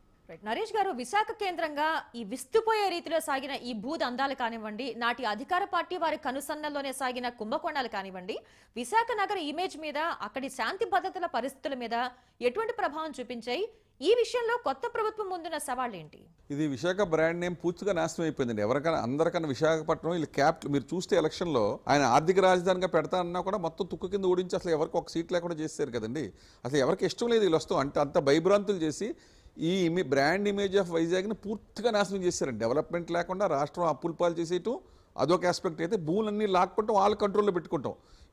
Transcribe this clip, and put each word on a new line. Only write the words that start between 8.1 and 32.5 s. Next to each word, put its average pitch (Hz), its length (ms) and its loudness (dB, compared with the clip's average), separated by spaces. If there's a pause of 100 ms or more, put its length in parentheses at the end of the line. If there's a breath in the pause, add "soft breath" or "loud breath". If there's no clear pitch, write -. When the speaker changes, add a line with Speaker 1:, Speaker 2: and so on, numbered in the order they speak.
Speaker 1:
విశాఖ 427 320 0 (140)
నగర 392 160 0
ఇమేజ్ 311 400 -4
మీద, 294 200 -6
అక్కడి 269 520 -6
శాంతి 254 360 -4
భద్రతల 370 400 -2
పరిస్థితుల 277 480 -4
మీద 233 220 -6 (460 soft breath)
ఎటువంటి 415 400 -2
ప్రభావం 311 380 -4
చూపించాయి? 247 460 -4 (360 soft breath)
ఈ 320 180 4
విషయంలో 466 380 0 (100)
కొత్త 269 140 -4 (140)
ప్రభుత్వం 427 340 -2
ముందున్న 339 280 -6
సవాళ్ళేంటి? 247 640 -8 (340)
Speaker 2:
ఇది 151 140 0
విశాఖ 170 340 0
బ్రాండ్ 165 380 2
నేమ్ 175 240 -2
పూర్తిగా 175 300 0
నాశనం 165 340 0
అయిపోయిందండి. 120 340 0
ఎవరికైనా, 139 460 2
అందరికన్నా 160 420 0
విశాఖపట్నం 156 640 0
వీళ్ళు 170 260 -2
క్యాపిటల్. 147 340 2
మీరు 139 200 0
చూస్తే 175 300 2
ఎలక్షన్లో 143 680 2
ఆయన 139 140 6
ఆర్థిక 151 380 6
రాజధానిగా 185 480 4
పెడతా 165 320 2
అన్నా 175 280 -2
కూడా 190 100 -2
మొత్తం 170 340 -4
తుక్కు 180 160 -6
కింద 190 180 -2
ఓడించి 180 340 2
అసలు 175 120 -2
ఎవరికి 160 260 2
ఒక 165 120 -4
సీట్ 170 260 -4
లేకుండా 170 280 -2
చేశారు 147 280 -4
కదండి. 120 320 -4 (420 soft breath)
అసలు 135 120 0
ఎవరికి 156 280 4
ఇష్టం 233 220 0
లేదు 233 140 4
వీళ్ళు 170 160 4
వస్తాం 165 200 0
అంటే 139 220 0
అంత 143 180 2 (120)
భయభ్రాంతులు 190 480 4
చేసి 160 320 -2 (480 soft breath)
ఈ 165 140 0 (140)
ఇమే-, 170 280 0
brand 160 380 4
image 196 300 0
of 175 140 0
వైజాగ్ని 180 380 0
పూర్తిగా 208 580 -4
నాశనం 196 320 0
చేశారండి. 143 360 -2